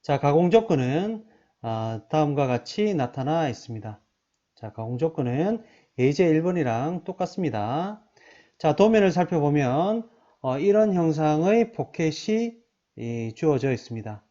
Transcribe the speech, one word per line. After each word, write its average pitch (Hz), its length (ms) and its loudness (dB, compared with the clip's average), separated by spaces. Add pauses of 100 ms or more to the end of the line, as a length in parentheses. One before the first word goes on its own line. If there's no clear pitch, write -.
자, 143 160 -2
가공 160 320 2
조건은, 208 720 0 (380)
아, 113 460 -6
다음과 147 360 0
같이 160 480 -2
나타나 147 560 -2
있습니다. 110 500 -10 (540)
자, 110 200 -14
가공 117 260 -8
조건은 160 640 -2 (340)
예제 147 300 2
일 160 160 4
번이랑 160 600 -2
똑같습니다. 175 1000 -4 (560)
자, 151 160 2
도면을 208 360 6
살펴보면, 160 960 0 (340)
어, 131 180 -4
이런 202 340 4
형상의 165 800 2
포켓이, 214 880 -4 (360)
이, 117 400 -6
주어져 135 360 0
있습니다. 110 600 -8